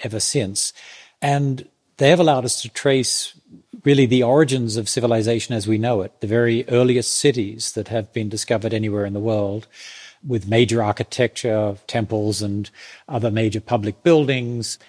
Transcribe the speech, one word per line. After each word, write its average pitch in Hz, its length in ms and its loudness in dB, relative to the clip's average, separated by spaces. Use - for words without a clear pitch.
ever 110 180 -6
since. 101 540 -4
And 143 460 0
they 139 120 4
have 175 100 6
allowed 143 260 2
us - 160 -4
to 120 80 -12
trace - 640 -2
really 139 240 6
the 127 160 4
origins 127 520 2
of 110 140 -4
civilization 117 680 0
as 104 120 -4
we 110 100 2
know 113 240 0
it, 95 180 -8
the 107 80 -6
very 117 400 2
earliest 123 500 2
cities 113 540 -2
that 104 160 -6
have 110 240 -6
been 110 160 -4
discovered 107 460 -4
anywhere 104 320 -2
in 101 80 -6
the 101 60 -6
world, 104 480 -2
with 110 200 -4
major 117 360 2
architecture, 107 920 -2
temples 107 540 -2
and 101 280 -6
other 117 240 -2
major 110 300 0
public 104 420 -4
buildings, 127 760 2